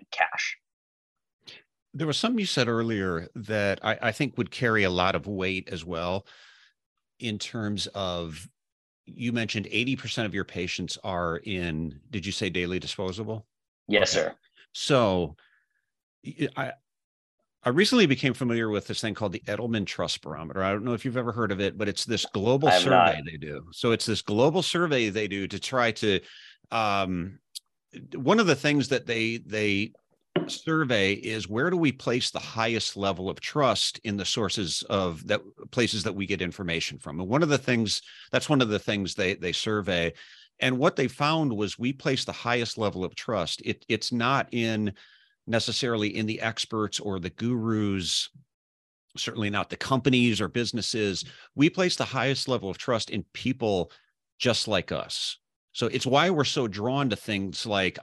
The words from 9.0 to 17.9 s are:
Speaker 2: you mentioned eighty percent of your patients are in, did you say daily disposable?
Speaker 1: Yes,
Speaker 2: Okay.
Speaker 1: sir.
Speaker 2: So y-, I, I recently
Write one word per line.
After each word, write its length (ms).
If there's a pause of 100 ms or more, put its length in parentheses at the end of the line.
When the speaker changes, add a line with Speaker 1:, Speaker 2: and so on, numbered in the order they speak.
Speaker 2:
you 260
mentioned 380
eighty 260
percent 300
of 80
your 120
patients 580
are 400
in, 560 (100)
did 160
you 60
say 180
daily 300
disposable? 640 (420)
Speaker 1:
Yes, 280
Speaker 2:
Okay. 140
Speaker 1:
sir. 60 (360)
Speaker 2:
So 640 (880)
y-, 320
I, 160 (880)
I 80
recently 380